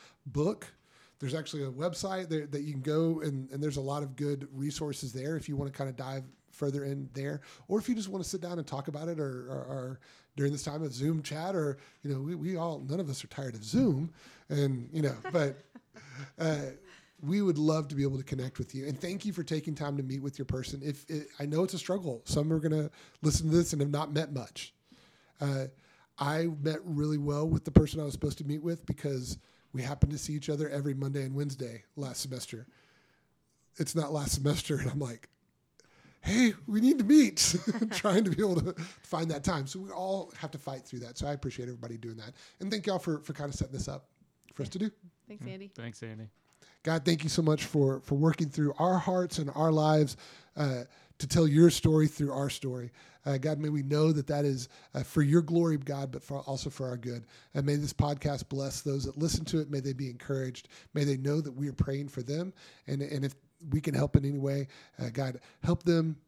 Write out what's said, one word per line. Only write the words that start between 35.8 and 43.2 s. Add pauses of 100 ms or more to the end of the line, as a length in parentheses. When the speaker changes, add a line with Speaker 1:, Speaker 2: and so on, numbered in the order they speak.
Speaker 1:
"Hey, (140)
we
need
to
meet," (200)
<laughs>
trying
to
be
able
to (300)
find
that
time.
So
we
all
have
to
fight
through
that.
So
I
appreciate
everybody
doing
that. (260)
And
thank
y'all
for,
for